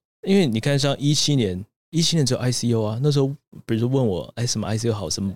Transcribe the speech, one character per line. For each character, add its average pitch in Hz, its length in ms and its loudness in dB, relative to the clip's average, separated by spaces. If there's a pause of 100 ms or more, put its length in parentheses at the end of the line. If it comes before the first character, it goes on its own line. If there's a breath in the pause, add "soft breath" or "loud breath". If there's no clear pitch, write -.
(220)
因 196 160 2
为 180 80 4
你 110 140 0
看 143 180 0
像 139 180 0
一 143 160 2
七 147 220 2
年， 98 300 0 (260)
一 165 100 0
七 165 140 0
年 156 100 2
只 123 100 0
有 - 40 -2
I 127 140 -2
C 120 200 0
O 113 120 2
啊， 110 180 -4
那 151 80 2
时 143 80 2
候 135 80 4 (400)
比 113 80 -2
如 110 60 0
说 120 80 0
问 131 180 2
我， 90 300 -2
哎， 120 100 -2
什 113 140 -4
么 101 80 -4
I 110 100 -2
C 117 100 -2
O 110 60 0
好， 95 160 -6
什 - 100 -4
么 98 160 -4